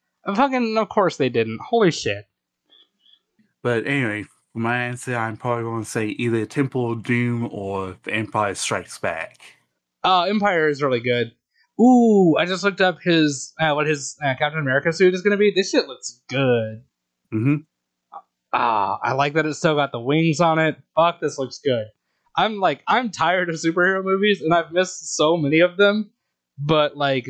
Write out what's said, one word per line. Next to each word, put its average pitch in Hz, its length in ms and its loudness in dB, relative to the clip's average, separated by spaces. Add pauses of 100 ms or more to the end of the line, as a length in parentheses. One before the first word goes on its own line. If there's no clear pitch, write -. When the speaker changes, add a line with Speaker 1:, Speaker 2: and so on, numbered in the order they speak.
(260)
Speaker 1:
Fucking, 233 520 0
of 214 100 -2
course 185 300 0
they 131 100 2
didn't. 113 320 -2
Holy 220 300 2
shit. 104 360 -6 (1400)
Speaker 2:
But 117 240 0
anyway, 113 380 -2 (280)
for 117 60 -12
my 117 260 -2
answer, 123 320 -8
I'm 113 200 -4
probably 117 280 -4
gonna 113 200 -6
say 110 240 -4
either 113 380 -2
Temple 127 460 -2
of 113 100 -8
Doom 120 500 -2
or 98 520 -8
The - 80 -10
Empire 107 420 -2
Strikes - 440 -6
Back. 85 400 -6 (640)
Speaker 1:
Uh, 180 220 2
Empire 196 440 2
is 143 140 -2
really 127 180 0
good. 120 320 -2 (480)
Ooh, 220 580 6
I 165 80 2
just 180 160 -4
looked 196 180 0
up 185 220 2
his, 156 580 2
uh, 160 120 2
what 147 140 0
his, 143 360 -4
uh, 135 160 0
Captain 151 220 -2
America 139 320 0
suit 185 220 4
is 180 80 -8
gonna 202 140 2
be. 202 180 4
This 190 160 -2
shit 285 180 0
looks - 400 -18
good. 120 560 0 (480)
Speaker 2:
Mm-hmm. 120 240 0 (960)
Speaker 1:
Ah, 113 500 0
I 120 100 -2
like 143 220 0
that 156 120 0
it's 151 120 -6
still 160 160 0
got 143 180 0
the 120 80 -8
wings 151 400 2
on 160 180 2
it. 160 180 0 (180)
Fuck, 170 260 2
this 143 180 -6
looks 131 260 -8
good. 120 220 0 (500)
I'm, 208 240 0
like, 160 260 0
I'm 226 240 0
tired 175 380 0
of 165 80 -4
superhero 180 480 0
movies, 190 380 0
and 160 120 2
I've 160 180 0
missed - 440 -4
so 160 200 2
many 156 240 2
of 175 160 2
them. 202 340 2 (480)
But, 147 380 0
like, 135 340 -2